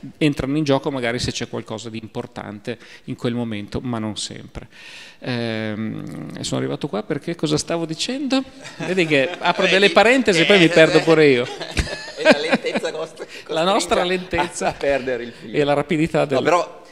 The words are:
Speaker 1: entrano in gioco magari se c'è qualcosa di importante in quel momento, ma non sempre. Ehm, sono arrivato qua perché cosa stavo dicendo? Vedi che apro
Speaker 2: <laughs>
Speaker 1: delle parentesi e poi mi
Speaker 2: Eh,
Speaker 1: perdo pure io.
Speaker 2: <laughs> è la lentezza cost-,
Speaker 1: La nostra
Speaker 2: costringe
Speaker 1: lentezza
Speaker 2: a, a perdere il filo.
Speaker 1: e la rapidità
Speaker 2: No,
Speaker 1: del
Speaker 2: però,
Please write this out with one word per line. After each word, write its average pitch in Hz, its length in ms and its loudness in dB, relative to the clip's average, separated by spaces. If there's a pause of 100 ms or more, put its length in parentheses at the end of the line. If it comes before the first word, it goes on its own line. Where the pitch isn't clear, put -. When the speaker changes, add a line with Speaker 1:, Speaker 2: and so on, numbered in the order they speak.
(180)
Speaker 1:
entrano 143 400 0
in 156 60 0
gioco 139 260 2
magari 123 300 -2
se 117 120 -4
c'è - 160 -6
qualcosa 113 440 -10
di 113 100 -10
importante 107 720 -10 (280)
in 131 120 -10
quel 120 200 -2
momento, 110 440 -6
ma 120 200 -4
non 107 180 -6
sempre. - 500 -12 (520)
Ehm, 110 1200 -6
sono 127 180 -4
arrivato 135 280 -6
qua 202 160 -6
perché 165 320 -6
cosa 156 220 -2
stavo 165 280 -4
dicendo? 262 580 -4 (340)
Vedi 170 280 0
che 139 320 2
apro 185 300 0
Speaker 2:
<laughs> - 20 2
Speaker 1:
delle 190 220 6
parentesi 214 500 6
e 165 40 4
poi 202 120 8
mi 175 80 8
Speaker 2:
Eh, 160 40 6
Speaker 1:
perdo 160 340 6
pure 156 240 6
io. 127 180 4
Speaker 2:
<laughs> - 720 -8
è 147 60 -4
la 285 160 6
lentezza 160 520 -2
cost-, 156 360 -10 (220)
Speaker 1:
La 165 140 0
nostra 196 380 0
Speaker 2:
costringe 180 280 -2
Speaker 1:
lentezza 175 360 -2
Speaker 2:
a, 170 40 -2
a 147 40 -2
perdere 127 500 -2
il 120 100 -12
filo. - 220 -12
Speaker 1:
e 147 80 2
la 143 100 2
rapidità 151 480 0
Speaker 2:
No, 143 40 0
Speaker 1:
del 127 180 0
Speaker 2:
però, 165 480 0